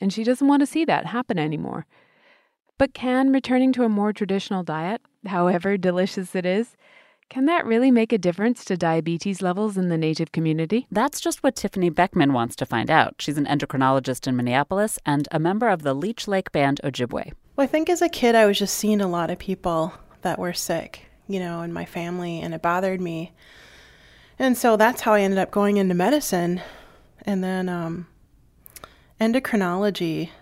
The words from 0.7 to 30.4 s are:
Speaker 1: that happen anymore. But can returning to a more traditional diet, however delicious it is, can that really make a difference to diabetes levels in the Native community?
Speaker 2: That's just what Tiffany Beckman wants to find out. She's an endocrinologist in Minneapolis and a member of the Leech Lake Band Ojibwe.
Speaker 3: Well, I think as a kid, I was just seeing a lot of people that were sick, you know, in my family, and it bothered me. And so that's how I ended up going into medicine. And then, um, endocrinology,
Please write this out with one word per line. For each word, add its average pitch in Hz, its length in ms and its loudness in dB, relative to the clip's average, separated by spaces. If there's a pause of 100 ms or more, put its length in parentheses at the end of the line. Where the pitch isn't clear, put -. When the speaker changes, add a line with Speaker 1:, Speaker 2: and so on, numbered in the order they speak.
Speaker 1:
that 156 180 2
happen 220 340 -4
anymore. 156 460 -4 (920)
But - 160 0
can 254 380 0
returning 254 420 2
to 247 100 0
a 220 60 2
more 208 240 0
traditional 196 480 -4
diet, 165 400 -6 (240)
however 180 500 0
delicious 185 580 -2
it 185 120 -2
is, 202 280 0 (580)
can 262 140 0
that 339 180 2
really 233 260 4
make 226 220 4
a 226 60 2
difference 185 480 0
to 190 100 -2
diabetes 165 640 -2
levels 190 380 -2
in 180 100 0
the 170 80 0
Native 160 360 -2
community? 160 600 0
Speaker 2:
That's 233 260 0
just - 240 -4
what 277 140 2
Tiffany 185 320 0
Beckman 156 460 2
wants 120 220 -2
to 131 100 -6
find 123 240 -2
out. 151 300 4
She's 151 180 -4
an 143 80 0
endocrinologist 135 800 0
in 143 100 0
Minneapolis 143 680 0
and 147 260 0
a 156 60 0
member 202 320 2
of 175 100 0
the 139 140 0
Leech 185 340 -6
Lake 196 240 -2
Band 143 320 2
Ojibwe. 127 480 -4 (240)
Speaker 3:
Well, 277 80 2
I - 20 0
think 311 220 0
as 349 140 2
a 339 80 2
kid, 240 240 2
I 226 100 8
was 202 140 4
just 196 160 -2
seeing 208 260 0
a 196 80 0
lot 170 220 -2
of 180 80 -6
people 170 560 -4 (260)
that - 180 -4
were 175 140 -4
sick, - 540 -6 (200)
you 196 140 -4
know, 170 220 -6
in 170 100 -8
my 170 140 -8
family, 175 560 -8
and 165 100 -8
it 160 80 -8
bothered 185 400 0
me. 165 320 -6 (1040)
And 254 160 2
so 233 220 4
that's 220 240 4
how 214 140 4
I 208 80 4
ended 190 160 2
up 185 120 0
going 202 280 2
into 185 160 2
medicine. 180 680 0 (600)
And 190 200 -2
then, 185 280 -2
um, 175 380 -6 (1120)
endocrinology, 190 1120 0 (140)